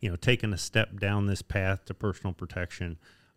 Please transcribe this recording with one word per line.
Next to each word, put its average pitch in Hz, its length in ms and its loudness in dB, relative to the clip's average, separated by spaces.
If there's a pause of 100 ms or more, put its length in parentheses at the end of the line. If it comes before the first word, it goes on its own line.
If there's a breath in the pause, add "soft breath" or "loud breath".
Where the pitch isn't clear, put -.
you 107 100 -2
know, 87 60 -4
taking 117 360 2
a 87 60 -2
step 107 400 0
down 101 280 2
this 98 140 2
path 95 460 0
to 95 80 -6
personal 98 400 -2
protection, 87 640 -6 (380 soft breath)